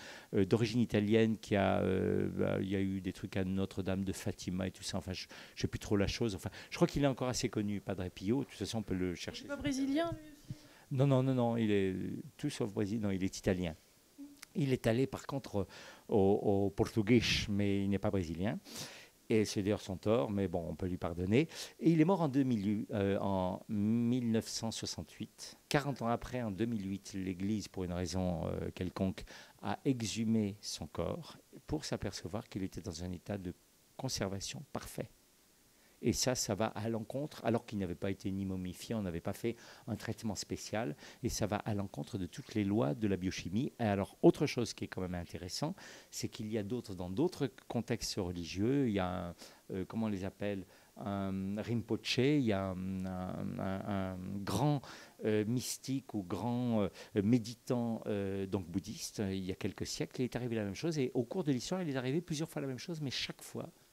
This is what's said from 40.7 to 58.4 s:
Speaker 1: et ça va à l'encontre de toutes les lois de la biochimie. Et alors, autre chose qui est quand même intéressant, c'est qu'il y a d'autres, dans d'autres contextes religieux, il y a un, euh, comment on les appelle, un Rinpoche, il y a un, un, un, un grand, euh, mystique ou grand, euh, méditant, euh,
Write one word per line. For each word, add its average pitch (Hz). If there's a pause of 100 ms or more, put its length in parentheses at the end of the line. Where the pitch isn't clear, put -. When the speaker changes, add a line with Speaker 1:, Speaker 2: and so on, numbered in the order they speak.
Speaker 1:
et 117
ça -
va 101
à 110
l'encontre 98
de 90
toutes -
les 107
lois 117
de 110
la 98
biochimie. 92
Et 117
alors, 101
autre 165
chose -
qui -
est 101
quand -
même 90
intéressant, 90 (340)
c'est -
qu'il 107
y 110
a 101
d'autres, 104
dans 90
d'autres 135 (200)
contextes -
religieux, 95
il 104
y 98
a 90
un, 87 (360)
euh, 92
comment 113
on -
les 98
appelle, 98 (300)
un 98
Rinpoche, 110
il 143
y 113
a 98
un, 92
un, 92
un, 95
un 92 (200)
grand, 110 (420)
euh, 107
mystique 127
ou 101
grand, 113
euh, 92 (340)
méditant, 117
euh, 98